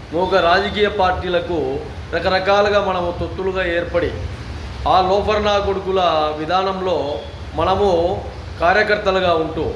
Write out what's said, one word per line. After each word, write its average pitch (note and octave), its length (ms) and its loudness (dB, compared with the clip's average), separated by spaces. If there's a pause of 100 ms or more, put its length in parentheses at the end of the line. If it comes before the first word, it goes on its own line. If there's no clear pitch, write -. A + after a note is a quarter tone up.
ఇంకొక F3 320 -2
రాజకీయ G3 520 2
పార్టీలకు F3+ 720 0 (540)
రకరకాలుగా G3 720 2
మనము F3 340 -2
తొత్తులుగా F#3 440 -4 (120)
ఏర్పడి E3+ 360 0 (800)
ఆ E3 120 6
లోఫర్ G3+ 440 2
నా G3+ 120 4
కొడుకుల F#3+ 440 0 (360)
విధానంలో F#3 600 -2 (580)
మనము F#3+ 340 2 (720)
కార్యకర్తలుగా F#3 760 2
ఉంటూ D#3+ 320 -2 (100)